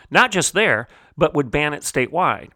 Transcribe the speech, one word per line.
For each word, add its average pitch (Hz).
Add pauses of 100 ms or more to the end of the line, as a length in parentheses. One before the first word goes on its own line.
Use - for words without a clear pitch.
not 220
just 190
there, 143 (300)
but 156
would 139
ban 147
it 143
statewide. 139